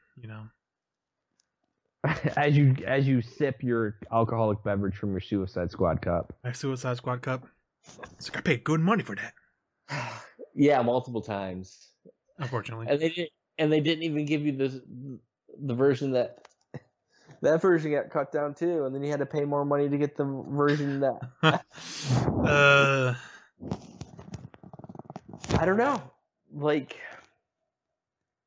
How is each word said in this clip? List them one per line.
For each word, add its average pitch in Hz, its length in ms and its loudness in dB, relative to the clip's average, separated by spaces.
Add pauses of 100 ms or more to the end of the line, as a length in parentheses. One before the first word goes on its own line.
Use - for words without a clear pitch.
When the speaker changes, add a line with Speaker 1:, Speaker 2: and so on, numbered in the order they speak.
(220)
Speaker 1:
you 113 60 -16
know. 110 160 -16 (1600)
Speaker 2:
<laughs> - 340 -2
As 147 180 4
you, 139 200 6 (100)
as 135 220 2
you 127 140 4
sip 135 420 -4
your 117 320 0 (180)
alcoholic 113 500 2
beverage 98 320 0
from 101 160 -4
your 92 80 -2
Suicide 92 520 -4
Squad - 300 0
cup. 85 300 -2 (120)
Speaker 1:
My 123 80 -6
Suicide 127 460 -4
Squad 123 240 -6
cup. 131 260 -6 (680)
It's - 120 -14
like, - 80 -8
I - 40 -6
paid 135 220 0
good 160 160 2
money 185 240 4
for 101 120 -10
that. - 180 -10 (560)
Speaker 2:
<sighs> 131 340 -10 (360)
Yeah, 143 240 6
multiple 120 380 0
times. 95 720 -8 (480)
Speaker 1:
Unfortunately. 117 500 -6
Speaker 2:
And 147 100 2
they 165 100 0
didn't, 170 200 -6 (300)
and 151 120 2
they 156 80 4
didn't 160 260 0
even 151 200 -2
give 147 180 -2
you 147 100 0
the, 135 280 -4 (840)
the 127 100 -2
version 135 380 2
that, - 340 -2 (260)
<laughs> - 680 -20
that 156 200 4
version 160 300 4
got 143 180 0
cut 143 220 -4
down 147 240 -2
too, 165 300 0
and 131 100 -4
then 139 80 -6
you 147 80 -2
had 143 80 0
to 139 80 -2
pay 147 180 -2
more 143 200 0
money 143 240 2
to 143 80 0
get 143 200 0
the 143 80 0
version 143 760 0
that - 180 0 (240)
Speaker 1:
<laughs> 160 200 4 (840)
Uh. 139 680 6 (2500)
Speaker 2:
I 160 60 0
don't 190 120 2
know. 240 240 0 (520)
Like, 147 420 -2 (1500)